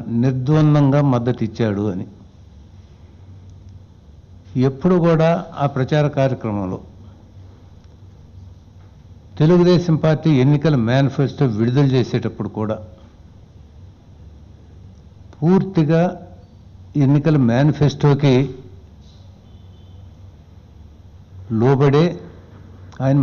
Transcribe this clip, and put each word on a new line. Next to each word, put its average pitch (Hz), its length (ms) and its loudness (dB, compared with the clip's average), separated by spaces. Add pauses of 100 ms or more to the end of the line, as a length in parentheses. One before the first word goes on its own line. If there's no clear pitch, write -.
(240)
నిర్ద్వందంగా 143 760 2 (140)
మద్దతు 117 340 -2
ఇచ్చాడు 107 360 -4 (100)
అని. 98 120 -8 (2750)
ఎప్పుడు 180 260 0 (120)
కూడా 160 220 4 (340)
ఆ - 20 0 (100)
ప్రచార 147 300 0 (140)
కార్యక్రమంలో 107 600 -4 (2500)
తెలుగుదేశం 175 680 2
పార్టీ 156 240 0 (160)
ఎన్నికల 147 300 2 (140)
మేనిఫెస్టో 135 560 0 (140)
విడుదల 123 280 2 (100)
చేసేటప్పుడు 113 520 -4 (100)
కూడా 107 180 -6 (2500)
పూర్తిగా 165 680 2 (1040)
ఎన్నికల 147 320 2 (140)
మేనిఫెస్టోకి 143 840 2 (3250)
లోబడే 139 440 2 (1000)
ఆయన 139 200 2